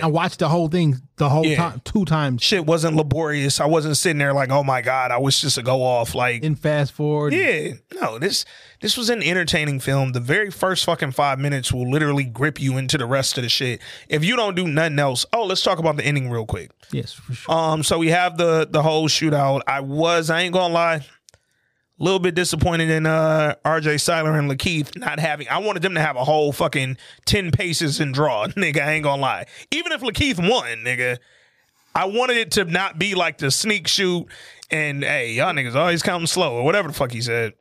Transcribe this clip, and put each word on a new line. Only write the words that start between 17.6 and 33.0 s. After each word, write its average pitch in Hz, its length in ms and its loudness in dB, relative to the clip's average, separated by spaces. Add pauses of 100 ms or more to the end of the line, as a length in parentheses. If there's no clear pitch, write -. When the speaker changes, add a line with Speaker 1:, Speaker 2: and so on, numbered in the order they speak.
Speaker 2:
so 165 140 2
we 165 120 2
have 175 280 2
the, 160 320 2
the 151 140 2
whole 160 240 2
shootout. 143 580 2
I 139 140 0
was, 160 500 0
I 165 120 2
ain't 180 120 0
gonna 180 200 2
lie, 165 320 0 (920)
a - 40 -4
little 190 160 4
bit 180 140 2
disappointed 165 560 0
in, 160 160 2
uh, 156 480 2 (100)
R 160 160 2
J 151 200 2
Cyler 156 360 0
and 143 140 0
Lakeith 147 480 -2
not 151 220 -6
having, 147 300 -4
I 151 100 0
wanted 196 240 -2
them 190 100 0
to 160 80 0
have 151 140 0
a 127 80 -2
whole 151 280 2
fucking 135 460 -2 (280)
ten 190 260 0
paces 165 480 0
and 147 120 -2
draw, 127 360 0
<laughs> - 100 -10
nigga. 156 240 0
I 147 120 0
ain't 156 100 -2
gonna 139 180 0
lie. 110 240 -2 (240)
Even 339 220 -2
if 277 100 -6
Lakeith 254 380 -2
won, 170 440 0
nigga, 123 360 -2 (720)
I 170 120 0
wanted 240 320 0
it 220 160 -2
to 202 120 2
not 180 320 -2
be 196 160 -2